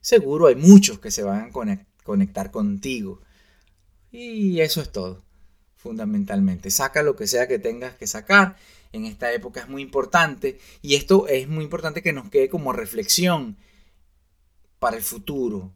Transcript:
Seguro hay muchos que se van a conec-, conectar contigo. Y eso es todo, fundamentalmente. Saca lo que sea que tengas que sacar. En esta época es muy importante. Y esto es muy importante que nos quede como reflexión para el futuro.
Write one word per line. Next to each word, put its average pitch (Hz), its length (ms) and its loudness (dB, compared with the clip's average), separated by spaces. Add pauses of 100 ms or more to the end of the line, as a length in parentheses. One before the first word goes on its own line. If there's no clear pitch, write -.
Seguro 156 460 4
hay 123 80 6
muchos 175 420 10
que 107 140 -10
se 107 100 -6
van 101 220 -4
a 123 60 -18
conec-, - 360 -6 (160)
conectar 98 480 -2
contigo. 104 720 -6 (880)
Y 220 500 -4
eso 156 220 0
es - 80 -12
todo, 92 340 -12 (520)
fundamentalmente. 101 960 -4
Saca 139 320 -2
lo 143 100 0
que 104 140 -8
sea 123 180 0
que 123 140 -2
tengas 120 340 -8
que 113 140 -12
sacar. 190 480 2 (360)
En 110 120 -12
esta 120 280 -6
época 120 280 -8
es 120 80 -18
muy 135 120 -12
importante. 139 760 -2 (240)
Y 143 140 2
esto 190 320 2
es 135 200 -2
muy 156 140 -6
importante 165 400 -8
que 165 100 -4
nos 131 180 -12
quede 135 180 2
como 143 240 -6
reflexión 120 840 -2 (1200)
para 113 160 -4
el 110 80 -10
futuro. 107 720 -8